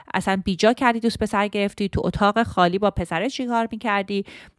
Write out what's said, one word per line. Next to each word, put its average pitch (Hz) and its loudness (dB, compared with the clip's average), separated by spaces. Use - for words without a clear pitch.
"اصلاً 190 0
بیجا 202 4
کردی 240 0
دوست 226 -2
پسر 208 0
گرفتی، 202 -2
تو - -2
اتاق 208 2
خالی 180 2
با 202 2
پسرش 180 -4
چی 254 -6
کار 233 0
می‌کردی؟" 202 -2